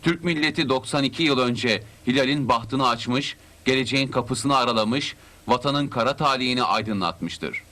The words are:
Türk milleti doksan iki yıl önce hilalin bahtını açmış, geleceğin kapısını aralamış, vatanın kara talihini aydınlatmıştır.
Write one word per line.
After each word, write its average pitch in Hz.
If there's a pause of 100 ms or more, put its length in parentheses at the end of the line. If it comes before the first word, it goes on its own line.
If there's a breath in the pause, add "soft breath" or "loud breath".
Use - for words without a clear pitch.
Türk 165
milleti 156
doksan 131
iki 135
yıl 143
önce 120 (240 loud breath)
hilalin 131
bahtını 123
açmış, 120 (280 loud breath)
geleceğin 131
kapısını 131
aralamış, 120 (320 loud breath)
vatanın 139
kara 123
talihini 127
aydınlatmıştır. 92